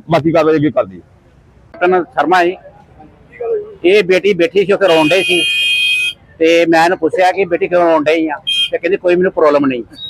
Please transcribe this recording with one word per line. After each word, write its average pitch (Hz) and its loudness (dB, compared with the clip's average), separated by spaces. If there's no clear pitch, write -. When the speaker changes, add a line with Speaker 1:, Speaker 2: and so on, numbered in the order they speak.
Speaker 1:
ਬਾਕੀ 160 0
ਕਾਰਵਾਈ 156 2
ਅੱਗੇ 147 0
ਕਰਦੀ 95 -4
ਆ। 82 -20
Speaker 2:
ਕੇਤਨ 180 0
ਸ਼ਰਮਾ 165 0
ਜੀ, 180 -2
ਇਹ 196 4
ਬੇਟੀ 185 0
ਬੈਠੀ 175 0
ਸੀ 185 0
ਉੱਥੇ 190 2
ਰੋਣ 160 2
ਡਈ 185 2
ਸੀ, 175 0
ਤੇ 165 2
ਮੈਂ 165 2
ਇਹਨੂੰ 180 0
ਪੁੱਛਿਆ 175 0
ਕਿ 190 -2
ਬੇਟੀ 170 -4
ਕਿਉਂ 175 0
ਰੋਣ 165 2
ਡਈ 160 0
ਆ, 143 -8
ਤੇ 170 -4
ਕਹਿੰਦੀ 180 -4
ਕੋਈ 175 0
ਮੈਨੂੰ 185 0
ਪ੍ਰੋਬਲਮ 147 2
ਨਹੀਂ। 127 -4